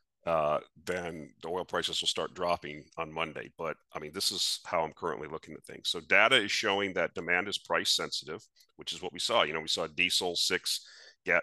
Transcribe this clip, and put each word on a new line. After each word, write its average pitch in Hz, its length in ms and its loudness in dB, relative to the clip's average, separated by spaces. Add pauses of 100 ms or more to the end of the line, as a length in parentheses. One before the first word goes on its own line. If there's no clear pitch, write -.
(260)
uh, 76 340 2 (240)
then 85 480 -6 (100)
the 82 60 -8
oil 87 160 -2
prices 85 360 -2
will 87 80 0
start - 260 -2
dropping 82 500 -2 (140)
on 78 140 -6
Monday. 78 460 -6
But 80 180 -4 (160)
I 87 60 -8
mean, 76 140 -10
this 95 180 0
is - 340 -2
how 85 200 0
I'm 76 80 -4
currently 76 360 -6
looking 78 260 -10
at - 100 -18
things. - 240 -10
So 90 120 -2
data 104 360 6
is 104 160 4
showing 98 400 2
that 87 220 0
demand 90 340 0
is 95 100 -4
price 85 380 2
sensitive, 78 500 -6 (300)
which - 160 -10
is 85 100 -10
what 87 120 -6
we 87 40 -12
saw. 117 240 2
You 78 120 0
know, 80 60 -2
we 85 60 -8
saw 82 220 -2
diesel 87 480 0
six, - 500 0 (380)
yeah, 85 180 4